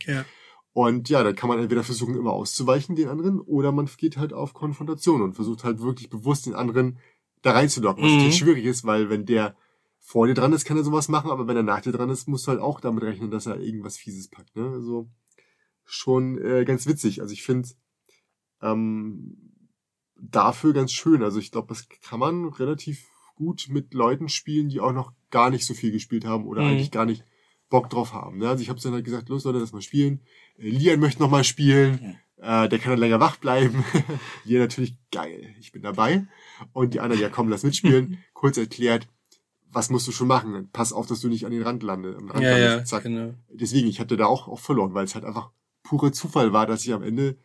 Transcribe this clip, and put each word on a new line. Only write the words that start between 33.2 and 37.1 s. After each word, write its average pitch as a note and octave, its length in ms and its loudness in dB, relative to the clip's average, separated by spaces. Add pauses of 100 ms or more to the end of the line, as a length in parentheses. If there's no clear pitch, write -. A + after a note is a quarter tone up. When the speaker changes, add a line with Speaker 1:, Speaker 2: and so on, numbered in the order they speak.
Speaker 2:
wach D#3+ 160 4
bleiben. C3 460 2 (320)
<laughs> - 300 -14
Lian B2 160 2
natürlich, A#2+ 360 -2 (140)
„Geil, E2 480 -10
ich - 140 -20
bin F#2+ 100 -16
dabei.“ A2+ 440 2 (460)
Und B2+ 220 0
die A#2+ 60 -2
anderen, A2+ 220 2